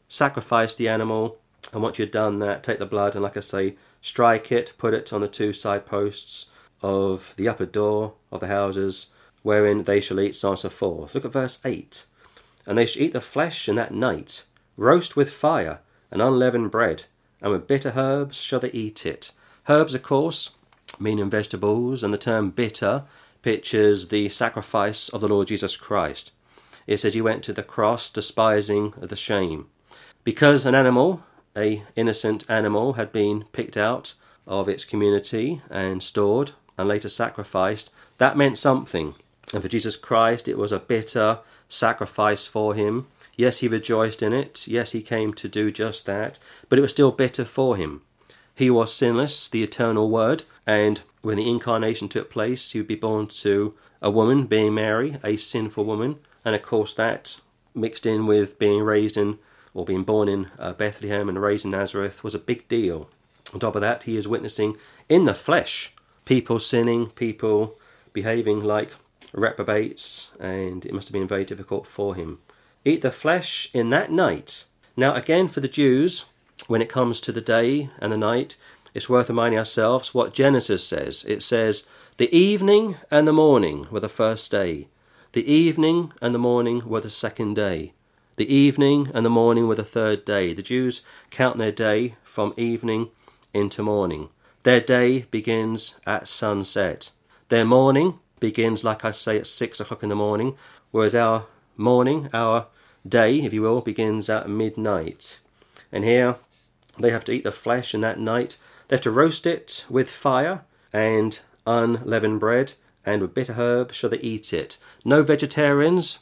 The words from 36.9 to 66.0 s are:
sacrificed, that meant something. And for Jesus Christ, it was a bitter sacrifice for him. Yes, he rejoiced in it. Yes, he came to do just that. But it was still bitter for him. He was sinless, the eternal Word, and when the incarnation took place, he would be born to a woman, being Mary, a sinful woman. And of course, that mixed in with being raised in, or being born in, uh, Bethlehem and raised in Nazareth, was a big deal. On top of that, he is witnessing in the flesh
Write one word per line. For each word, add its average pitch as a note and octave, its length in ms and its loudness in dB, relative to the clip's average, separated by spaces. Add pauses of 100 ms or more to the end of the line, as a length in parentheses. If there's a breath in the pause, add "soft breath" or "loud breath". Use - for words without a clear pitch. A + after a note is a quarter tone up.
sacrificed, G#2 800 -4 (280 soft breath)
that C3 180 4
meant C3+ 220 4
something. F#2+ 560 0 (380)
And G#2 100 -4
for F#2 60 -8
Jesus A2 280 -4
Christ, A2+ 520 0
it G2 100 -4
was G#2 140 -2
a G2 60 -2
bitter A2 600 0 (280 soft breath)
sacrifice G#2+ 800 0
for G#2+ 280 0
him. A2 320 -2 (300 soft breath)
Yes, B2 220 2
he B2 100 -2
rejoiced A2 540 0
in G#2+ 100 0
it. C3+ 360 -4
Yes, A2+ 240 -2
he A2+ 100 -6
came A2 320 -2
to - 140 -12
do G#2+ 220 -2
just G#2+ 360 -6
that. G2+ 320 -6 (300 loud breath)
But B2+ 100 6
it C#3 40 6
was C#3 80 0
still C#3+ 200 6
bitter B2+ 340 -2
for B2+ 320 0
him. D2+ 260 -6 (520 soft breath)
He B2+ 160 4
was A2+ 220 4
sinless, B2+ 560 0
the A2+ 140 -2
eternal A2 480 0
Word, A2+ 340 0 (220 soft breath)
and G#2+ 340 4 (220)
when G#2+ 140 -2
the G#2+ 120 0
incarnation A2+ 600 -2
took - 200 -8
place, A#2+ 440 -4
he A2+ 60 -4
would G#2+ 80 -4
be G#2+ 80 -4
born G#2+ 340 -2
to G#2 460 0 (280 soft breath)
a G#2 80 2
woman, A#2 360 4
being G#2+ 280 2
Mary, A2 500 0
a G#2+ 120 0
sinful G#2+ 480 -4
woman. A2 340 -4 (260 soft breath)
And A2 100 2
of G#2 80 -2
course, G#2+ 320 -2
that - 460 -4 (340)
mixed A2 320 -6
in G#2+ 200 2
with G#2 320 4
being G#2 240 4
raised G#2+ 340 2
in, G#2 220 -2 (340 soft breath)
or F2+ 120 -8
being F#2 200 -2
born G#2+ 240 2
in, G2 300 -4
uh, F2+ 140 -8
Bethlehem G2+ 560 -4
and F#2+ 120 -4
raised G#2 240 0
in G2+ 60 -4
Nazareth, G2 540 -4
was G#2 100 -8
a G#2 40 -6
big - 300 -6
deal. F2+ 400 -2 (460)
On F#2+ 60 -10
top G#2+ 140 -2
of G#2 60 -2
that, A2 240 -2
he A2+ 120 -4
is G2+ 120 -6
witnessing G#2+ 480 -2 (320 loud breath)
in E3+ 160 6
the G#2+ 100 4
flesh - 600 -2 (300)